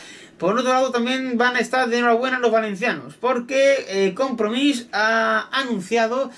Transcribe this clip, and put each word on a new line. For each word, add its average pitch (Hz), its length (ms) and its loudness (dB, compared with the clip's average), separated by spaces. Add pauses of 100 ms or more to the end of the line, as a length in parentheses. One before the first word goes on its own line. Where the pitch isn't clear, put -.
(380)
Por 196 220 0
otro 254 120 2
lado, 254 200 2
también 247 480 -2
van 247 160 2
a 247 40 0
estar 247 300 0
de 233 80 0
enhorabuena 240 400 2
los 240 140 2
valencianos, 202 640 -2
porque, 262 720 0
eh, 190 240 0
Compromís 247 800 0
ha 220 580 0
anunciado, 233 880 -2